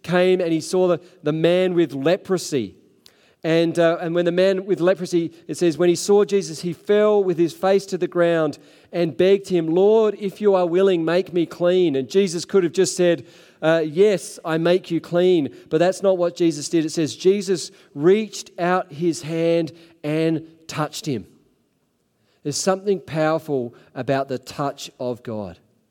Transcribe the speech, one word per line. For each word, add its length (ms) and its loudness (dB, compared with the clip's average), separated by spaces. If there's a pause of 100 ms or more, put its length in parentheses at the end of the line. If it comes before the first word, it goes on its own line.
came 380 2
and 100 -2
he 120 0
saw 260 0
the, 120 0 (220)
the 100 -2
man 420 2
with 180 2
leprosy. 840 -2 (680)
And, 340 0
uh, 220 4
and 140 -6
when 100 0
the 80 2
man 340 0
with 140 -2
leprosy, 500 0 (160)
it 100 -8
says, 220 0
"When 100 4
he 60 4
saw 300 2
Jesus, 380 -4
he 100 -6
fell 500 2
with 160 0
his 140 2
face 340 0
to 120 -6
the 100 -2
ground 500 0 (320)
and 260 -2
begged 320 4
him, 200 0
'Lord, 500 4
if 220 -8
you 140 4
are 120 2
willing, 380 2
make 280 0
me 140 0
clean.'" 480 2
And 140 -2
Jesus 360 0
could 200 0
have 80 -2
just 240 0
said, 280 2 (380)
uh, 240 2
"Yes, 580 0
I 140 -2
make 320 0
you 100 -2
clean." 500 0 (180)
But 100 -2
that's 240 0
not 160 2
what 160 -2
Jesus 340 -2
did. 160 0
It 60 -6
says 240 -4
Jesus 560 -2 (240)
reached 640 0
out 320 -2
his 320 -4
hand 480 -2 (320)
and 420 -2 (220)
touched 400 -8
him. 200 -6 (1160)
There's 140 -6
something 420 -2
powerful 760 -4 (200)
about 320 -4
the 120 -6
touch 600 -8
of 240 -8
God. 360 -10 (320)